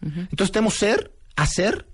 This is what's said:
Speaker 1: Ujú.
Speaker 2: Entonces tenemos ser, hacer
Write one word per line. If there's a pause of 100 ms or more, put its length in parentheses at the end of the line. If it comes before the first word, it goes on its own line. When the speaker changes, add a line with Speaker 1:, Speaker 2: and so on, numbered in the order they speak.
Speaker 1:
Ujú.
Speaker 2:
Entonces
tenemos
ser, (220)
hacer